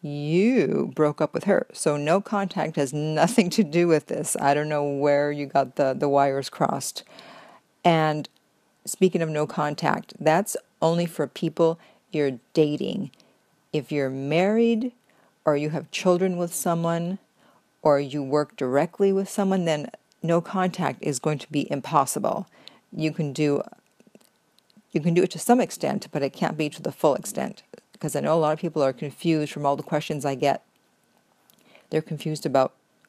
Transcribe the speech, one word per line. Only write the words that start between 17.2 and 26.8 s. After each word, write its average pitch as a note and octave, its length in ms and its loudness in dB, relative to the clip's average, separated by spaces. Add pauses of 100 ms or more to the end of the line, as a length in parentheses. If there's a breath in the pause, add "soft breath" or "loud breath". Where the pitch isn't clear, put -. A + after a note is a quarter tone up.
or C#3+ 160 6
you C#3+ 240 -4
work C#3+ 320 -2
directly D#3+ 580 2
with F#3+ 160 -2
someone, F#3+ 360 0
then D3+ 260 -2 (320)
no E3+ 180 2
contact F3 640 -2
is C#3 160 -4
going D3+ 180 0
to - 140 -16
be C#3+ 200 -2
impossible. - 760 -2 (460 loud breath)
You D#3 200 -2
can D3 180 -4
do, C#3+ 320 0 (1300)
you - 80 -2
can E3 140 0
do F3 100 4
it F#3 80 0
to F3 80 -10
some B3 220 4
extent, C#3+ 500 -4
but C#3+ 100 -4
it C#3 120 -4
can't D#3 240 -4
be D3+ 120 -2
to - 120 -12